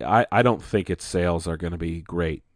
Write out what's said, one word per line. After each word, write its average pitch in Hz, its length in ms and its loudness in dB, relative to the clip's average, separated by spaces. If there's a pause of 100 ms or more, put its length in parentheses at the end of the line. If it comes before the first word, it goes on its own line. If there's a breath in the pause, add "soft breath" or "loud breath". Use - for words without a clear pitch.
I, 107 320 4
I 110 80 4
don't 120 220 4
think 98 260 -2
its 90 160 -4
sales 87 420 0
are 82 120 -4
gonna 87 180 -6
be 85 240 -4
great 80 440 -4 (120)